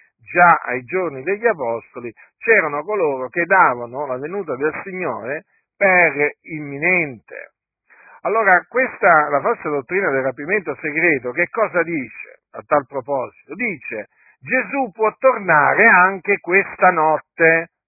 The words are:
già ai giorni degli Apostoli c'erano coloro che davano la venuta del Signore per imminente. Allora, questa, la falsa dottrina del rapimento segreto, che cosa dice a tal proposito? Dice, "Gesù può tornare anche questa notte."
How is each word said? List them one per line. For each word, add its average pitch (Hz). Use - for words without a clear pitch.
già 170
ai 123
giorni 151
degli 202
Apostoli 120
c'erano 160
coloro 151
che 170
davano 139
la 127
venuta 156
del 147
Signore 151
per 165
imminente. 143
Allora, 196
questa, 180
la 143
falsa 175
dottrina 160
del 135
rapimento 147
segreto, 147
che 170
cosa 175
dice 151
a 110
tal 143
proposito? 131
Dice, 156
"Gesù 233
può 220
tornare 175
anche 190
questa 185
notte." 165